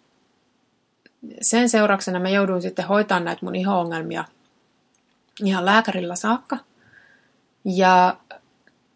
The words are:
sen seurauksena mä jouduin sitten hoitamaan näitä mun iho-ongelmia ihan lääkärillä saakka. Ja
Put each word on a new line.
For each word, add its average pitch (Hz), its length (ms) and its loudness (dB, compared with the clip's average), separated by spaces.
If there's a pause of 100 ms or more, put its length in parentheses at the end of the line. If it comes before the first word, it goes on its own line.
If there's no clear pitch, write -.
(1400)
sen 240 280 2
seurauksena 202 500 2
mä 185 100 -2
jouduin 190 320 0
sitten 185 260 -6
hoitamaan 202 380 0
näitä 170 200 -6
mun 180 100 -6
iho-ongelmia 170 680 -4 (1160)
ihan 190 220 0
lääkärillä 190 500 0
saakka. 233 420 -4 (1080)
Ja 185 520 4 (800)